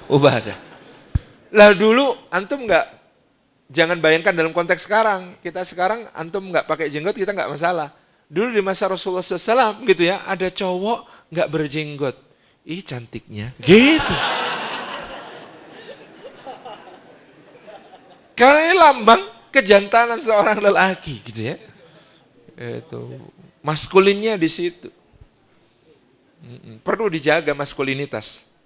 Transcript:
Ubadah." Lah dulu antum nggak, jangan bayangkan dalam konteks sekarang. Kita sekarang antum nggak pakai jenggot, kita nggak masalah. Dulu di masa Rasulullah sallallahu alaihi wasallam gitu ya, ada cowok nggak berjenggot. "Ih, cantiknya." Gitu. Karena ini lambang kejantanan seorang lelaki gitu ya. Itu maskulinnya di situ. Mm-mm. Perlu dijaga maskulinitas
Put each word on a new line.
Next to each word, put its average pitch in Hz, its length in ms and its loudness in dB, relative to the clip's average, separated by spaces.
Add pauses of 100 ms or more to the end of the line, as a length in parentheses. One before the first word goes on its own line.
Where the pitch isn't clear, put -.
Ubadah." 127 720 0 (760)
Lah 208 160 10
dulu 220 400 4 (160)
antum 220 400 -6
nggak, 170 160 2 (880)
jangan 165 320 0
bayangkan 165 320 2
dalam 160 160 0
konteks 175 320 -2
sekarang. 196 560 -2
Kita 180 240 -10
sekarang 185 480 -4
antum 170 400 -10
nggak 160 160 -2
pakai 151 240 -4
jenggot, 156 240 -6
kita 202 160 -4
nggak 185 160 -4
masalah. 151 480 -4 (320)
Dulu 214 240 -4
di 214 80 0
masa 190 320 -2
Rasulullah 185 320 -6
sallallahu 180 160 -6
alaihi 226 160 -2
wasallam 220 200 2 (120)
gitu 175 160 2
ya, 185 140 2 (100)
ada 185 240 -4
cowok 190 480 -4 (320)
nggak 165 160 -2
berjenggot. 147 680 -6 (480)
"Ih, 175 180 -12
cantiknya." 117 760 -12
Gitu. 247 540 6 (4000)
Karena 277 320 6
ini 359 80 2
lambang 277 460 6 (260)
kejantanan 220 720 2
seorang 214 400 2
lelaki 185 640 0
gitu 113 320 -8
ya. - 0 - (1040)
Itu 120 560 -14 (480)
maskulinnya 196 720 2
di 160 160 -2
situ. - 400 -6 (1500)
Mm-mm. 113 400 -20
Perlu 214 240 -4
dijaga 151 480 0
maskulinitas 135 960 -6 (140)